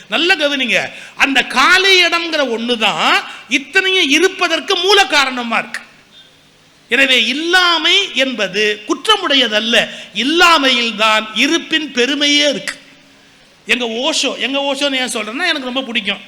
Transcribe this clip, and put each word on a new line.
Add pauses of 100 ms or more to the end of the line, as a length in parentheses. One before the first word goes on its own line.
நல்லா
கவனிங்க, (260)
அந்த
காலி
இடம்ங்கிற
ஒண்ணுதான் (260)
இத்தனையும்
இருப்பதற்கு
மூல
காரணமா
இருக்கு. (1080)
எனவே
இல்லாமை
என்பது
குற்றமுடையதல்ல, (260)
இல்லாமையில்
தான்
இருப்பின்
பெருமையே
இருக்கு. (880)
எங்க
ஓஷோ,
எங்க
ஓஷோன்னு
ஏன்
சொல்றேன்னா
எனக்கு
ரொம்ப
பிடிக்கும்.